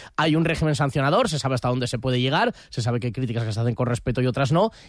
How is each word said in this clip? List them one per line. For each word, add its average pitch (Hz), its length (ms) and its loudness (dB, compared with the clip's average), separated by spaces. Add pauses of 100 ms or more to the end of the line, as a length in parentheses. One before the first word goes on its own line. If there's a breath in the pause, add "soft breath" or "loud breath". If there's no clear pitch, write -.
(160 loud breath)
hay 156 220 2
un 165 80 4
régimen 156 300 0
sancionador, 147 540 2
se 151 100 -4
sabe 131 160 -2
hasta 120 140 -2
dónde 123 180 -2
se 117 120 -4
puede 127 220 0
llegar, 165 320 2 (160 loud breath)
se - 120 -6
sabe 120 200 0
que 123 60 -4
hay 110 60 -4
críticas 117 300 -4
que 113 80 -4
se 104 80 -4
hacen 117 160 0
con 127 120 -2
respeto 120 340 -2
y 127 60 2
otras 127 260 0
no, 202 180 4 (180 loud breath)